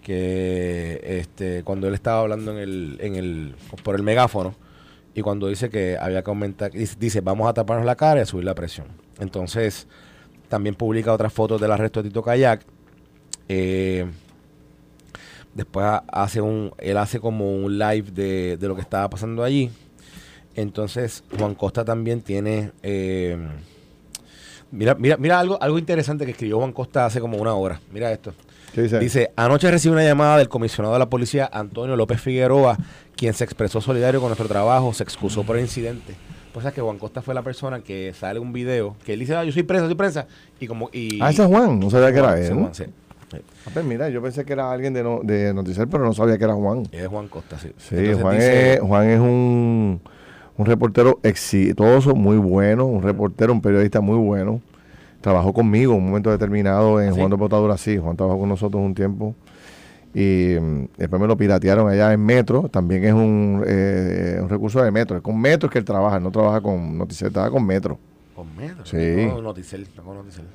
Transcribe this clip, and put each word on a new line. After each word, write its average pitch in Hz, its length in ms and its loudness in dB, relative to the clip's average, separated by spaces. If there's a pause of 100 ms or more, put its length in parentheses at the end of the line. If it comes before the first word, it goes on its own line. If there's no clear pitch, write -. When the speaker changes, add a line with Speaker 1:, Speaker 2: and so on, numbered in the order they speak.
Speaker 1:
que, 92 1000 -4
este, 90 580 -8
cuando 98 240 -6
él 101 80 -2
estaba 113 260 -2
hablando 107 300 -4
en 107 80 -10
el, 92 420 -10
en 101 140 -8
el, 82 400 -8 (300)
por 98 100 -4
el 98 80 -2
megáfono, 107 520 0 (600)
y 107 80 -6
cuando 101 240 -4
dice 101 240 -4
que 92 300 -2
había 92 220 -4
que 104 80 -8
aumentar, 101 420 -6
dice, 104 260 -8
dice, 107 220 -2
"Vamos 98 280 -2
a 117 60 -2
taparnos 113 320 -2
la 123 80 0
cara 151 260 2
y - 20 2
a 107 40 0
subir 90 180 -8
la 92 100 -4
presión". 82 340 -12 (320)
Entonces, 101 680 -4 (640)
también 104 260 -2
publica 110 380 0
otras 107 200 0
fotos 110 280 0
del 107 100 0
arresto 107 320 0
de 104 60 -6
Tito 110 140 -6
Kayak. 120 420 2 (840)
Eh, 92 560 -2 (1500)
después 98 320 -4
ha-, 104 220 0
hace 101 320 -2
un, 107 380 -4
él 98 200 -4
hace 107 220 -4
como 104 340 -4 (100)
un 101 140 -4
live 107 340 -2
de, 92 440 -4
de 95 120 -6
lo 95 60 -4
que 95 80 -10
estaba 98 260 -4
pasando 110 360 -6
allí. 131 260 0 (840)
Entonces, 107 680 -6 (160)
Juan 104 160 -2
Costa 101 300 -4
también 117 380 -4
tiene, 107 500 -4 (100)
eh, 92 540 -4 (1300)
mira, 110 240 0
mira, 139 240 2
mira 165 200 2
algo, 185 220 -2
algo 151 180 0
interesante 151 460 -2
que 127 60 -8
escribió 110 280 -4
Juan 127 140 -2
Costa 127 320 -2
hace 117 160 -2
como 117 160 -6
una 110 180 -2
hora. 95 240 -4 (140)
Mira 113 180 -6
esto. 107 220 -8 (420)
Speaker 2:
¿Qué 113 80 0
dice? 113 160 2
Speaker 1:
Dice: 120 380 0
"Anoche 139 340 4
recibí 165 220 4
una 160 120 4
llamada 147 340 6
del 131 100 6
comisionado 113 460 -2
de 123 40 4
la 127 120 2
policía, 127 420 -2
Antonio 107 420 -6
López 113 280 0
Figueroa, 127 560 4 (380)
quien 110 180 -2
se 120 100 -2
expresó 107 380 -4
solidario 127 380 0
con 123 100 -2
nuestro 110 180 -4
trabajo, 113 460 2
se - 80 -6
excusó 104 420 -6
por 113 120 -2
el 120 60 0
incidente". 117 520 -8 (400)
Pues 120 100 -12
es 139 80 -4
que - 80 -10
Juan 110 180 -4
Costa 107 220 -10
fue 131 140 -8
la 127 80 -6
persona 127 380 -8
que 95 340 -10
sale 101 240 -8
un 120 160 -10
video, 123 500 -4
que 113 80 -8
él 107 80 -6
dice: 131 160 -4
"Ah, 170 80 -4
yo 156 80 -4
soy 170 100 0
prensa, 180 240 0
soy 170 80 -2
prensa". 160 320 -2 (320)
Y 127 80 -12
como, 113 240 -8
y 110 300 -6
Speaker 2:
Ah, 135 100 2
ese 156 120 0
es 185 60 4
Juan, 190 300 4
no 98 120 0
sabía 127 220 6
que 131 60 4
era 135 100 6
Speaker 1:
Juan, 85 140 4
ese 87 100 0
Speaker 2:
él. 120 60 0
Speaker 1:
Juan, 165 160 -2
sí. - 100 -10 (460)
Sí. - 80 -16 (280)
Speaker 2:
Ah, - 80 -14
pues 165 100 -4
mira, 135 240 -4
yo 123 140 -4
pensé 131 240 -6
que 143 80 -4
era 131 180 -4
alguien 131 220 -4
de 123 80 -2
no-, 117 200 -2
de 101 300 0
Noticiel, 95 340 -2
pero 147 180 0
no 113 100 2
sabía 107 240 2
que 107 60 0
era 110 100 2
Juan. 104 380 -2
Speaker 1:
Es 90 160 -8
Juan 104 200 -8
Costa, 82 300 -14
sí. 78 180 -14
Speaker 2:
Sí, - 200 -10
Speaker 1:
Entonces 98 260 2
Speaker 2:
Juan 95 140 2
Speaker 1:
dice 127 380 6
Speaker 2:
es, 131 60 4
Juan 104 300 4
es 113 100 6
un 120 800 2 (580)
un 107 80 2
reportero 117 560 4
exitoso, 110 920 4
muy 104 240 4
bueno, 101 480 4
un 110 160 0
reportero, 104 500 2
un 113 80 2
periodista 101 400 2
muy 104 160 2
bueno. 104 440 0 (600)
Trabajó 95 320 2
conmigo 113 400 4
en 107 60 4
un 92 80 0
momento 104 240 0
determinado 104 720 2
en 101 80 2
Speaker 1:
¿Ah, - 20 2
sí? 92 60 2
Speaker 2:
Jugando 95 200 2
Pelota 104 200 0
Dura, 104 200 2
sí, 104 220 -2
Juan 85 180 -2
trabajó 95 240 0
con 101 80 0
nosotros 101 340 -2
un 98 120 0
tiempo. 98 400 -4 (800)
Y, 92 440 2
mm, 78 380 -2
después 90 240 -2
me 104 80 2
lo 113 80 4
piratearon 101 540 4
allá 104 240 4
en 107 100 2
Metro, 123 460 4
también 92 340 0
es 107 80 6
un, 104 540 4
eh, 92 760 0
un 92 80 -4
recurso 104 340 0
de 113 80 4
Metro, 104 280 0
es 82 40 -8
con 110 160 -4
Metro 147 280 2
es 143 60 -2
que 131 60 0
él 107 60 -2
trabaja, 98 360 0
no 92 100 -4
trabaja 107 320 2
con 87 340 -2
Noticel, 92 360 -4
trabaja 98 200 0
con 127 140 2
Metro. 95 320 -2 (360)
Speaker 1:
¿Con 80 220 -18
Metro? 143 300 -14
Speaker 2:
Sí. 85 400 0
Speaker 1:
No, 117 160 -4
Noticel, 95 520 -12
no 87 100 -20
con 95 120 -16
Noticel. 92 280 -18 (100)